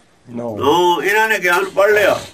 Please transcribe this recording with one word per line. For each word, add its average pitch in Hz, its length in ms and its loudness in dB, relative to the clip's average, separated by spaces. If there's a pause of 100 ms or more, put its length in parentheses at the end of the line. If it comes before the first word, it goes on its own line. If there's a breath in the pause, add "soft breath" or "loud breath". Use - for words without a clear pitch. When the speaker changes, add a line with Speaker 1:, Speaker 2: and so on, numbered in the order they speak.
(280)
Speaker 1:
ਨੌ। 117 280 -10
Speaker 2:
ਨੌ, 175 460 2
ਇਹਨਾਂ 220 260 0
ਨੇ 214 100 -2
ਗਿਆਨ 180 320 0
ਪੜ੍ਹ 202 220 2
ਲਿਆ। 190 280 2 (120)